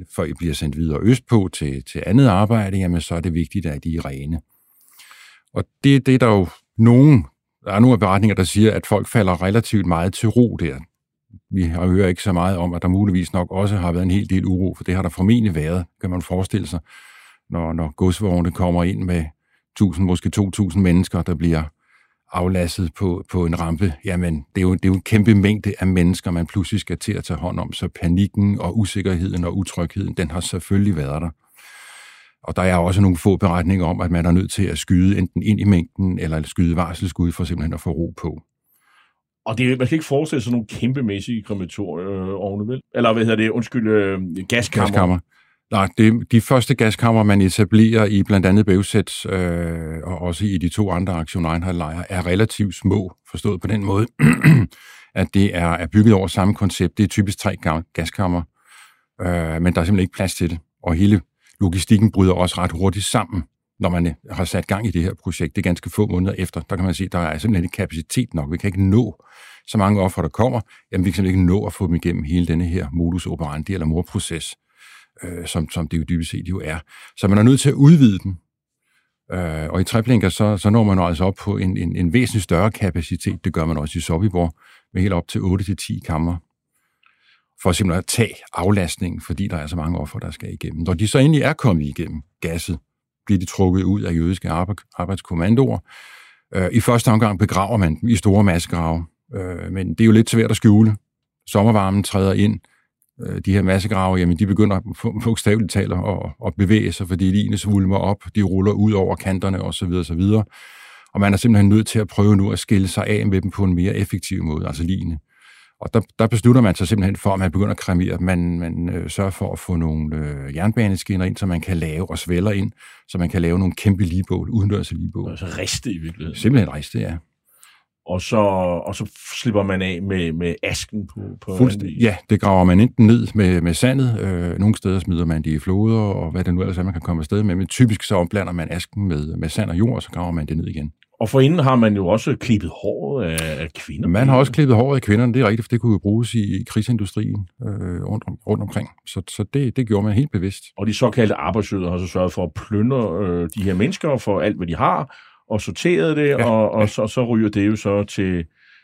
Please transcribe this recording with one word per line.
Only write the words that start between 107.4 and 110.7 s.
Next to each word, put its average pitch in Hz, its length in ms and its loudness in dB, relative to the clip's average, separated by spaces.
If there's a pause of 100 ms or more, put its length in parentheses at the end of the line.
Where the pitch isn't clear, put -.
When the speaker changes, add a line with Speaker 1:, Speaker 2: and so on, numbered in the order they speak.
Speaker 1:
svulmer 98 400 0
op, 95 260 -2 (120)
de 107 60 2
ruller 95 300 2
ud 104 200 2
over 92 240 0
kanterne 95 460 -4
og 95 120 -6
så - 120 -6
videre, 87 180 -2
så 82 100 -6
videre. 101 300 2 (680)